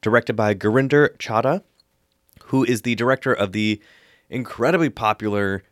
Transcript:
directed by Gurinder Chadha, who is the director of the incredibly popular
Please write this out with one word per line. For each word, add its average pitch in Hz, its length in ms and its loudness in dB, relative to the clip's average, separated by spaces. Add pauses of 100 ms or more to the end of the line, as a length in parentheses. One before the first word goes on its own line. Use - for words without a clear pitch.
directed 113 320 2
by 107 200 0
Gurinder 131 600 2
Chadha, 127 460 -2 (800)
who 135 200 0
is 123 180 0
the 120 120 -2
director 127 380 -2
of 98 200 -2
the 107 280 0 (480)
incredibly 151 640 -2
popular 104 800 -2